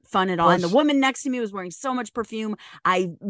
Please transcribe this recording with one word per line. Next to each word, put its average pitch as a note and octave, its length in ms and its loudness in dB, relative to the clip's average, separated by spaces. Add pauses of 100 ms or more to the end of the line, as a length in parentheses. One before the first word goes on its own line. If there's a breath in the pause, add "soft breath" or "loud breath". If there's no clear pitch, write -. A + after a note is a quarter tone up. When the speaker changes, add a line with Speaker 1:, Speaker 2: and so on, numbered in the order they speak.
Speaker 1:
fun F#3+ 260 -2
at F3 80 -2
all." E3+ 120 6
And F3+ 120 4
the E3+ 60 0
Speaker 2:
Plus F3+ 60 2
Speaker 1:
woman D4 260 4
next C4+ 240 0
to C#4 60 -4
me B3 100 -4
was G#3+ 120 -6
wearing F#3 200 -10
so C4 200 -6
much B3 220 -6
perfume. A3 420 -6 (280 loud breath)
I, F#3 260 0 (200)